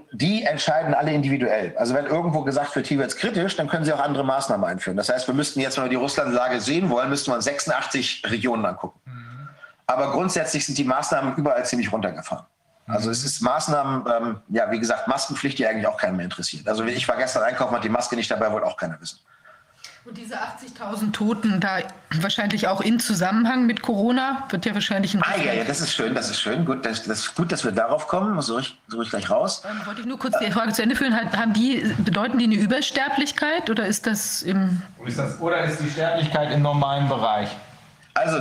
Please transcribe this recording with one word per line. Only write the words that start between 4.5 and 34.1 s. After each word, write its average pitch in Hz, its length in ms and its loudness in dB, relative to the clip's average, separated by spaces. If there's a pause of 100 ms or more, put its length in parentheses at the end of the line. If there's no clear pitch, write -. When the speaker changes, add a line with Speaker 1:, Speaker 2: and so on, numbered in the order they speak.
Speaker 1:
einführen. 95 320 -2
Das 101 120 -2
heißt, 127 180 0
wir 131 80 2
müssten 147 240 0
jetzt, 135 180 0
wenn 135 60 0
wir 127 80 0
die 127 40 2
Russland-Lage 127 640 2
sehen 156 300 2
wollen, 127 200 2
müssten 139 200 -2
wir 127 60 4
uns 113 100 -2
sechsundachtzig 135 800 -2
Regionen 113 400 0
angucken. 90 400 -6
Speaker 2:
Mhm. 123 440 -16 (360)
Speaker 1:
Aber 131 260 0
grundsätzlich 160 540 0
sind 143 140 -4
die 139 60 2
Maßnahmen 135 500 0
überall 135 320 2
ziemlich 113 260 0
runtergefahren. - 540 -4 (400)
Also 110 180 -2
Speaker 2:
Mhm. 113 60 0
Speaker 1:
es 120 120 -2
ist - 180 -4
Maßnahmen, 135 720 0
ähm, 117 360 0
ja, 104 240 0
wie 113 80 -2
gesagt, 113 280 0
Maskenpflicht, 139 520 -2
die 120 80 2
eigentlich 110 180 0
auch - 120 0
keinen 92 180 0
mehr 90 100 -2
interessiert. 87 420 -6
Also 110 160 0
ich 120 240 -2
war 120 100 2
gestern 127 260 0
einkaufen, 123 320 0
hat - 80 -2
die 110 60 0
Maske 120 260 0
nicht 117 160 -2
dabei, 107 200 0
wollte 107 140 -2
auch - 120 -4
keiner 82 220 -8
wissen. - 200 -14 (840)
Speaker 3:
Und 233 120 -18
diese 233 220 -10
achtzigtausend 214 760 -6
Toten, 214 460 2
da 185 200 0 (420)
wahrscheinlich 202 480 0
auch 196 100 2
in 220 180 4
Zusammenhang 226 680 2
mit 233 160 4
Corona, 254 640 2
wird 180 180 -2
ja 208 80 0
wahrscheinlich 196 400 0
ein 196 80 4
Speaker 1:
Ah, 165 100 2
ja, 202 40 0
Speaker 3:
bisschen 135 220 2
Speaker 1:
ja, 113 80 0
das 139 160 -2
ist 139 120 -2
schön, 123 220 0
das 117 140 -2
ist - 100 -4
schön. 127 240 0
Gut, 127 220 0
das, 110 180 -2
das 107 160 -2
ist - 160 -6
gut, 170 160 0
dass 156 140 -2
wir 110 80 0
darauf 117 340 2
kommen. 190 340 0
Suche 117 200 -2
ich, - 260 -10
suche 113 160 -4
ich 110 60 -6
gleich 104 200 -4
raus. 101 400 0
Speaker 3:
Ähm, 214 160 -8
wollte 208 140 -8
ich 233 80 -6
nur 262 100 -6
kurz - 220 -2
die 214 100 0
Frage 220 220 2
zu 214 100 0
Ende 233 140 4
führen. 269 180 2
Hat, 208 220 0
haben 226 160 2
die, 226 460 2
bedeuten 220 400 2
die 240 80 6
eine 220 100 6
Übersterblichkeit 294 1120 0
oder 220 160 0
ist 208 220 -2
das - 360 -2